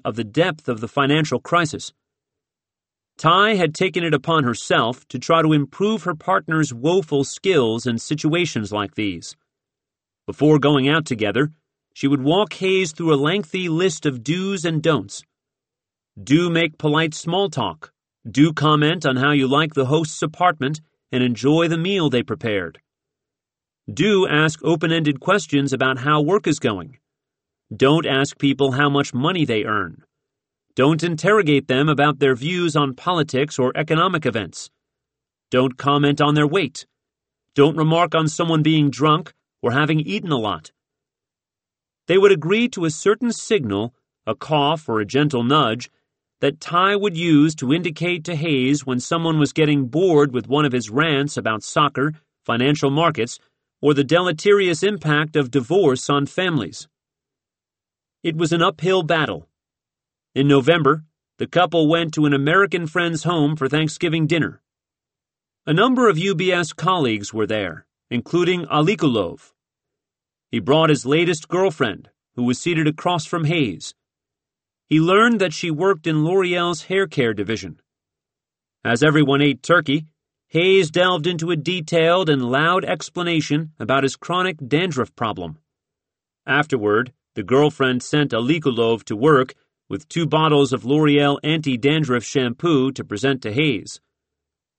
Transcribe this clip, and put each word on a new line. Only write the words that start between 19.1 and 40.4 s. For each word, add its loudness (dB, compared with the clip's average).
how 2
you 2
like 0
the 0
host's -2
apartment -2
and 0
enjoy 2
the -2
meal 0
they 0
prepared. -6
Do 2
ask 0
open-ended 0
questions 0
about -2
how 2
work 0
is 0
going. -6
Don't 4
ask -2
people 0
how 0
much -2
money 0
they -2
earn. -6
Don't 2
interrogate 0
them 2
about 2
their 2
views -4
on 0
politics -2
or 0
economic -2
events. -6
Don't 0
comment 2
on 2
their 4
weight. -4
Don't 4
remark 2
on 2
someone 0
being 2
drunk 0
or 0
having 0
eaten -6
a 2
lot. -6